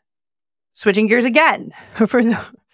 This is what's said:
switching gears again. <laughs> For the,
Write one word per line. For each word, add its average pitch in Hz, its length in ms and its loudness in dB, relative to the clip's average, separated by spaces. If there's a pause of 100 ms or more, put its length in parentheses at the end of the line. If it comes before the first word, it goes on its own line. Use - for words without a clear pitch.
(760)
switching 214 320 0
gears 233 180 2
again. 277 480 0 (120)
<laughs> - 220 -2
For 240 160 2
the, 226 160 0 (360)